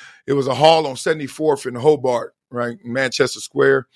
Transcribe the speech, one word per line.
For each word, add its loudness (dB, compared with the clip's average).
It -4
was -2
a -4
hall 4
on -8
seventy-fourth -2
in -8
Hobart, 0
right, -6
Manchester -2
Square. 0